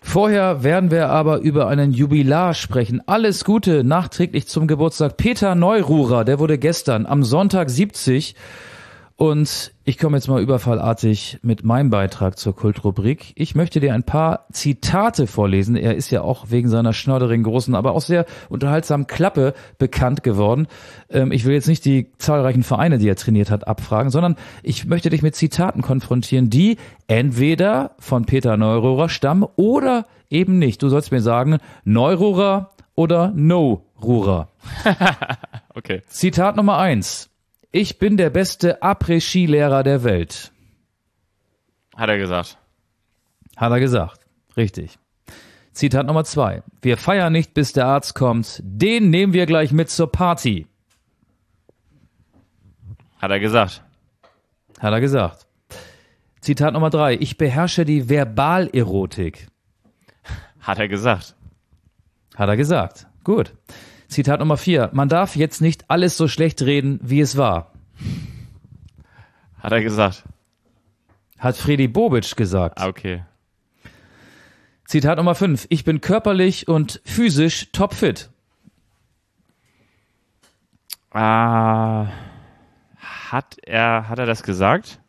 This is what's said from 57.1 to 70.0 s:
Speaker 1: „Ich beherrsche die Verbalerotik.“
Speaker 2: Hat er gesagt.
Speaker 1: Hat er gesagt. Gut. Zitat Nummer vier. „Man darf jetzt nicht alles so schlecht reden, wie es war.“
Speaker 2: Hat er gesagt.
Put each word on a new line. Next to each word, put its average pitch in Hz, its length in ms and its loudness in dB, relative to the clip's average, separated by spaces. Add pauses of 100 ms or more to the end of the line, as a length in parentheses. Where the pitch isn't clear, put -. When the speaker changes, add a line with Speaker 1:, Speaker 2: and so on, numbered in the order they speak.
Speaker 1:
„Ich - 160 -6
beherrsche 160 480 0
die 147 240 0
Verbalerotik.“ 120 1400 -2 (1120)
Speaker 2:
Hat 98 180 -6
er 104 100 -2
gesagt. 101 480 -4 (960)
Speaker 1:
Hat 101 140 -2
er 107 80 2
gesagt. 143 500 -2 (180)
Gut. 185 280 -2 (580)
Zitat 143 300 0
Nummer 156 160 0
vier. 151 380 0
„Man 139 160 0
darf 175 260 0
jetzt 151 240 -2
nicht 160 300 0
alles 175 260 0
so 160 120 0
schlecht 156 340 -2
reden, 139 400 0
wie 135 180 0
es 131 160 0
war.“ 98 360 0 (1900)
Speaker 2:
Hat 107 120 -10
er 110 120 2
gesagt. 107 420 -2 (1120)